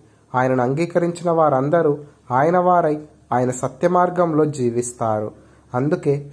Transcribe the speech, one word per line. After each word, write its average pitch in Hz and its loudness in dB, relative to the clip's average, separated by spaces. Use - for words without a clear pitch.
ఆయనను 127 2
అంగీకరించిన 170 -2
వారందరూ 151 2
ఆయన 151 2
వారై 170 2
ఆయన 123 0
సత్య 135 -4
మార్గంలో 175 2
జీవిస్తారు. 120 -2
అందుకే 143 -2